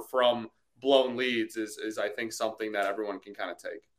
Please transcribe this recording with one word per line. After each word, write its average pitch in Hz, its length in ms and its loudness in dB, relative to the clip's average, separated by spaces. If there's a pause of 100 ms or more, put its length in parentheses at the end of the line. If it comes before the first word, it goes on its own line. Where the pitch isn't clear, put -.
from 120 400 2 (300)
blown 131 380 6
leads 120 400 0
is, 107 220 -6
is, 110 180 -6
I 104 100 -2
think, 110 240 -6
something 110 420 -4
that 101 120 0
everyone 98 340 -4
can 101 160 -16
kinda 92 260 -8
take. 87 200 -10 (180)